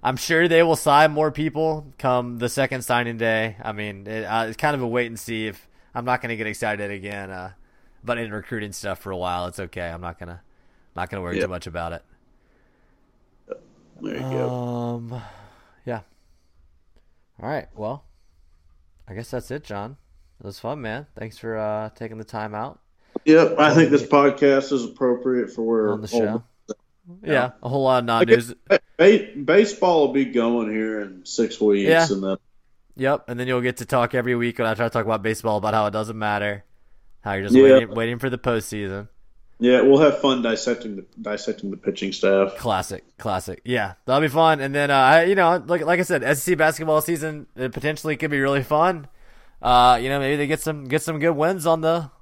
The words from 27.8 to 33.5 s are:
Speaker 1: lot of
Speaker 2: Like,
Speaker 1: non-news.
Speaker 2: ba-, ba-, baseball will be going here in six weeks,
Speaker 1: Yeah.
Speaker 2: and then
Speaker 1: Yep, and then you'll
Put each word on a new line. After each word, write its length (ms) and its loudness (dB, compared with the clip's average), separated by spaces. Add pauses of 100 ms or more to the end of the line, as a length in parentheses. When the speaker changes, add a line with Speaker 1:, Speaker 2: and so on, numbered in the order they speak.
Speaker 1:
lot 200 4
of 60 -4
Speaker 2:
Like, 180 2
Speaker 1:
non-news. 260 4 (140)
Speaker 2:
ba-, 120 4 (180)
ba-, 300 6 (180)
baseball 640 4
will 60 -2
be 120 2
going 460 0
here 300 -4
in 240 -14
six 360 -4
weeks, 260 4
Speaker 1:
Yeah. 240 4
Speaker 2:
and 120 -4
then 140 -2 (580)
Speaker 1:
Yep, 320 -2
and 120 -10
then 80 -4
you'll 140 0